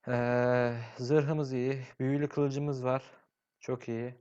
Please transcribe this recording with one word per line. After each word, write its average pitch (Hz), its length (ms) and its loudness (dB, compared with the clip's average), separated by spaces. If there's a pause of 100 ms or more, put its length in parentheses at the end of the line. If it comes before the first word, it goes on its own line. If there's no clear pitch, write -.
Ee, 123 680 2 (200)
zırhımız 143 560 2
iyi. 131 300 -2 (160)
Büyülü 143 300 0
kılıcımız 143 540 0
var. 131 200 0 (560)
Çok 127 300 -6
iyi. 120 320 -4